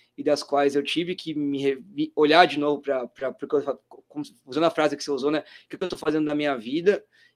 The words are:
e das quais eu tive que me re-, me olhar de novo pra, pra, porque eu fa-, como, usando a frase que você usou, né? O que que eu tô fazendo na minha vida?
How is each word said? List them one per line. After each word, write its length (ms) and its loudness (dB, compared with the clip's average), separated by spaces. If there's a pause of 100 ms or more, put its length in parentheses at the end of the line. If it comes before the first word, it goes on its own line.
(180)
e 60 -10
das 180 2
quais 340 0
eu 80 2
tive 320 -4
que 180 -8
me 280 -2
re-, 280 0
me 260 -4
olhar 300 8
de 140 -2
novo 220 -2
pra, 260 -4
pra, 240 -8
porque 240 -6
eu 60 2
fa-, 160 -6 (100)
como, 360 -12 (220)
usando 200 -2
a 40 2
frase 280 0
que 60 -14
você 80 -6
usou, 200 0
né? 80 0
O 300 -14
que 80 -14
que 60 -8
eu 60 -4
tô 80 -8
fazendo 280 -2
na 100 -2
minha 220 -2
vida? 480 0 (300)